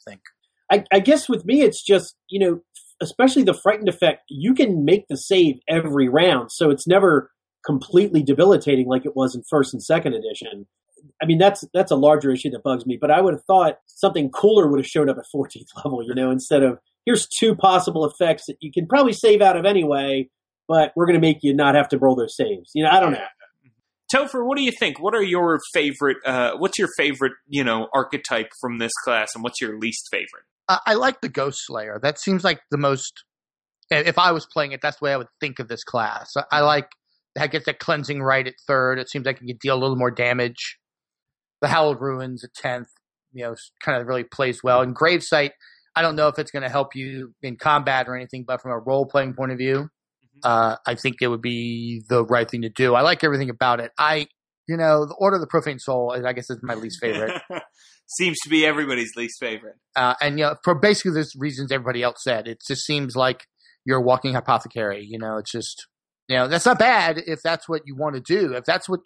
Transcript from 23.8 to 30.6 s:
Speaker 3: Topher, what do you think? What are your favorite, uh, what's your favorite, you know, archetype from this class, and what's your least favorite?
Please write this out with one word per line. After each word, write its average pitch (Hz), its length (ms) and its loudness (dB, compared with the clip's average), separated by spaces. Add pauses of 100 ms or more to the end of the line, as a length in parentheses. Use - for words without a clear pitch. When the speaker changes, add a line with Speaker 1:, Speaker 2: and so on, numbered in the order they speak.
Speaker 3:
Topher, 269 320 0
what 269 120 -4
do 277 60 -2
you 247 80 0
think? 160 280 -4
What 196 140 -2
are 220 80 0
your 175 380 0 (140)
favorite, 143 520 0
uh, 127 320 0
what's 185 220 -4
your 190 80 0 (100)
favorite, 135 360 -2 (140)
you 143 160 -4
know, 113 300 -2
archetype 131 560 -4 (100)
from 120 200 -8
this 113 120 -4 (120)
class, 113 320 -2
and 113 80 -10
what's 120 180 -8
your 107 160 -6
least 113 320 -8
favorite? - 360 -10 (220)